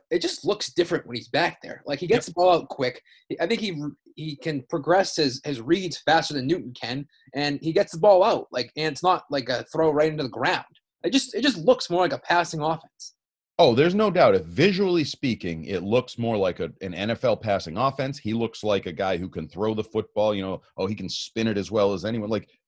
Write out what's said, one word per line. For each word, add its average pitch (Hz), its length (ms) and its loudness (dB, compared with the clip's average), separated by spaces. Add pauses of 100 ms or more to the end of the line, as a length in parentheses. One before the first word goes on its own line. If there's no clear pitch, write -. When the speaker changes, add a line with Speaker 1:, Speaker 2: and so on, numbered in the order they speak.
Speaker 1:
it 170 100 0
just - 260 -6
looks - 280 -4
different 170 320 0
when 120 100 -10
he's 117 120 -12
back 165 340 -2
there. - 240 -14
Like, 143 140 -6
he 175 80 -6
gets 233 200 2
Speaker 2:
Yep. 180 60 -10
Speaker 1:
the 175 60 -2
ball 180 140 6
out 160 160 2
quick. - 340 -4 (360)
I 160 60 0
think 208 160 -2
he, 185 180 -6 (360)
he 151 200 -8
can 143 320 -6
progress 170 480 0
his, 131 300 0
his 139 160 -6
reads 170 380 -2
faster 156 340 2
than 131 140 -4
Newton 147 320 -2
can, 127 260 -6 (300)
and 143 260 -2
he 160 100 -2
gets 196 200 2
the 170 80 -10
ball 190 240 8
out. 160 280 2
Like, 120 240 -6
and 156 160 -2
it's 135 120 -6
not 175 260 2
like 131 200 -4
a 117 220 -2
throw 156 200 2
right 151 200 2
into 151 120 -4
the 127 60 -4
ground. 139 360 -2 (380)
It 180 80 -2
just, 262 240 0
it 233 60 -4
just 247 180 0
looks 240 300 2
more 175 120 2
like 160 120 2
a 123 60 -4
passing 170 420 0
offense. - 520 -6 (460)
Speaker 3:
Oh, 135 160 8
there's 160 180 4
no 214 160 2
doubt. 151 260 6
If 87 100 0
visually 175 580 2
speaking, 90 640 -4
it 87 180 -4
looks 120 340 0
more 117 200 -2
like 92 240 0
a, 80 100 -4 (100)
an 92 140 -8
N 101 160 -2
F 113 140 -2
L 110 120 2
passing 95 400 -2
offense, 135 400 -2
he 107 160 -6
looks 113 300 -4
like 101 240 0
a 92 60 -6
guy 95 240 -2
who 87 120 -8
can 80 180 -10
throw 107 280 -4
the 107 80 -2
football, 107 500 -2
you 98 80 -4
know, 95 200 -6 (160)
oh, 95 100 -2
he 107 80 -6
can 95 140 -8
spin - 380 -4
it 104 100 -2
as 92 120 -2
well 101 240 2
as 90 120 -6
anyone. 110 240 -4
Like, 107 200 -4 (180)